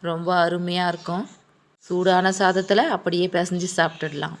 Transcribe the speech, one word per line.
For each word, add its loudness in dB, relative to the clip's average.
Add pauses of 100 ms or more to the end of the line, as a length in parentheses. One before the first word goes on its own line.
ரொம்ப 0
அருமையா -2
இருக்கும். -6 (420)
சூடான 2
சாதத்துல 2
அப்படியே 0
பிசைஞ்சு -2
சாப்பிட்டுடலாம். -2